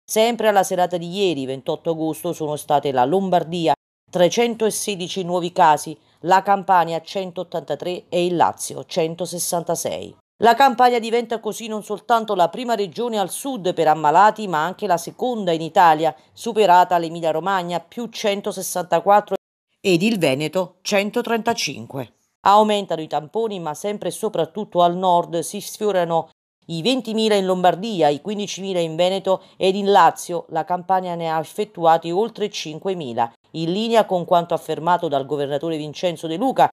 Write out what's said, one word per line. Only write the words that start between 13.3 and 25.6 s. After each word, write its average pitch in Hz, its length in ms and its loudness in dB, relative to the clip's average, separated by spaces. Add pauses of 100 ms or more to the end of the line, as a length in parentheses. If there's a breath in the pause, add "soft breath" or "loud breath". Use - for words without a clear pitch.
per 156 160 2
ammalati, 175 580 4
ma 156 160 0
anche 185 240 -6
la 175 80 2
seconda 208 560 -4
in 165 80 0
Italia, 160 560 4 (160 soft breath)
superata 180 680 4
l'Emilia 165 340 -2
Romagna, 175 500 -2
più - 260 -12
centosessantaquattro, 196 1300 0 (500)
ed 175 160 4
il 220 160 2
Veneto, 156 640 -2
centotrentacinque. 208 1300 -4 (280)
Aumentano 202 600 4
i 156 60 -8
tamponi, 196 520 -4
ma 151 160 -6
sempre 208 340 -6
e - 20 -6
soprattutto 196 680 -2
al 175 160 4
nord 175 420 2
si 196 220 -8